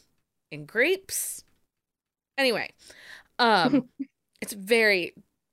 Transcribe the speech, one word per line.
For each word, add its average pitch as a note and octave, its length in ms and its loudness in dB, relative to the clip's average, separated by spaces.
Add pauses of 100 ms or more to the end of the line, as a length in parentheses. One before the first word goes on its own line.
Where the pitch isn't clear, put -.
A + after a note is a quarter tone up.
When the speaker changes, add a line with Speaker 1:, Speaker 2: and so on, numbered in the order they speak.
(500)
Speaker 1:
and D3 160 -14
grapes. E4 800 -4 (920)
Anyway, A3+ 340 0 (680)
um, A#3 520 2 (260)
Speaker 2:
<laughs> - 260 -20
Speaker 1:
it's - 120 -12
very, G3+ 600 0 (400)